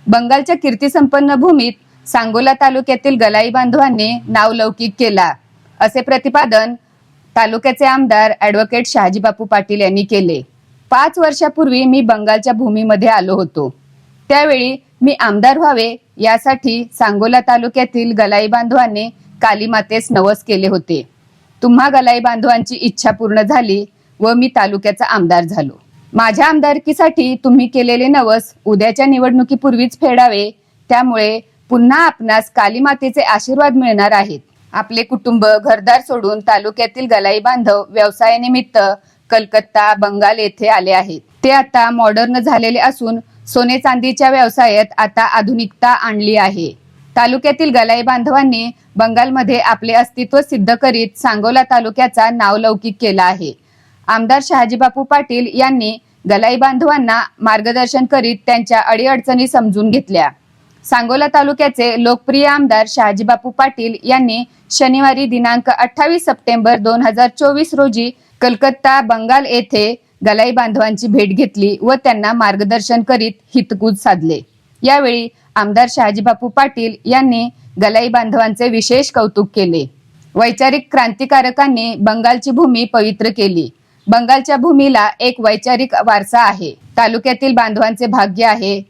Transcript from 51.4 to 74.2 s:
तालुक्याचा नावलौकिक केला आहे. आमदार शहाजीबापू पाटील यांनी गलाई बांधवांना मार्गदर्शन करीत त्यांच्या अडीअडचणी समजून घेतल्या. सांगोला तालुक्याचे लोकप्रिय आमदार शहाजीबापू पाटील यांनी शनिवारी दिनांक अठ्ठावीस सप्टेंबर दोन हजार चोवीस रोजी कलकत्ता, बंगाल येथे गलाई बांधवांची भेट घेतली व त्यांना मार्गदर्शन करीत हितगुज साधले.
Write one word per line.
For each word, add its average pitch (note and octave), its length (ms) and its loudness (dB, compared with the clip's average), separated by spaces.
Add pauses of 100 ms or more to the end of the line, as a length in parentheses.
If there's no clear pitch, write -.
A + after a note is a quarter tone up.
तालुक्याचा A#3 680 0
नावलौकिक G#3+ 720 -2
केला G3 240 0
आहे. F3+ 280 -2 (560)
आमदार A3+ 340 0
शहाजीबापू B3 600 0
पाटील C4+ 520 -2
यांनी B3 420 0 (340)
गलाई A3+ 260 2
बांधवांना C4 640 0 (200)
मार्गदर्शन A#3 640 0
करीत A#3+ 320 -2 (100)
त्यांच्या A#3 340 0
अडीअडचणी B3+ 680 0
समजून A3 420 0
घेतल्या. F#3 380 0 (560)
सांगोला B3 500 0
तालुक्याचे B3+ 720 0
लोकप्रिय B3+ 400 0
आमदार C#4 440 2
शहाजीबापू A#3 640 0
पाटील B3 440 -2 (100)
यांनी A#3+ 400 0 (260)
शनिवारी C4 560 2
दिनांक A#3+ 440 0
अठ्ठावीस D#4 540 0
सप्टेंबर A#3 540 0
दोन A3+ 240 0
हजार A#3+ 260 0 (100)
चोवीस D4 360 0
रोजी B3 360 0 (300)
कलकत्ता, C4 600 0
बंगाल A#3 460 0
येथे A#3 480 -2 (320)
गलाई A3 240 2
बांधवांची A3 560 -2
भेट G#3 300 0
घेतली G3+ 460 0
व B3+ 120 2 (100)
त्यांना A3 280 0
मार्गदर्शन G#3+ 720 -2
करीत A3 300 -2 (220)
हितगुज G#3 440 -2
साधले. E3 420 -2 (420)